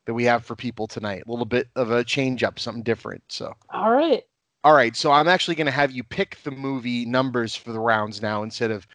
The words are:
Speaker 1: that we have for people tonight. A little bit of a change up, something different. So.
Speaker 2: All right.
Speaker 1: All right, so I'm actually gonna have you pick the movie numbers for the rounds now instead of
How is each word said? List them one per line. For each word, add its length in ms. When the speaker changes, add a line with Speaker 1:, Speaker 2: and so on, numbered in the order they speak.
Speaker 1:
that 80
we 100
have 200
for 100
people 320
tonight. 400
A 40
little 160
bit 280
of 160
a 140
change 400
up, 160
something 240
different. 440
So. 260
Speaker 2:
All 200
right. 320
Speaker 1:
All 120
right, 200
so 160
I'm 160
actually 280
gonna 160
have 200
you 140
pick 380
the 80
movie 560
numbers 500
for 160
the 80
rounds 400
now 220
instead 280
of 240